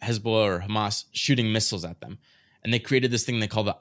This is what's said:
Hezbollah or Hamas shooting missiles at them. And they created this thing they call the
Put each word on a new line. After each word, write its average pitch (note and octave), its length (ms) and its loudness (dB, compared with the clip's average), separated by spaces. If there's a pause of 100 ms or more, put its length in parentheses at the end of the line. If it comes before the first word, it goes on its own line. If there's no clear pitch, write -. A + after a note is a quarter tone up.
Hezbollah A2 440 2
or F2+ 220 2
Hamas G#2+ 440 -2
shooting A#2+ 400 2
missiles A2 340 0
at E2+ 160 -12
them. - 180 -14 (440)
And A2+ 100 -2
they A#2+ 60 2
created B2+ 320 2
this A#2 140 0
thing A#2+ 140 -2
they G#2+ 80 0
call G#2+ 160 0
the G2+ 180 -4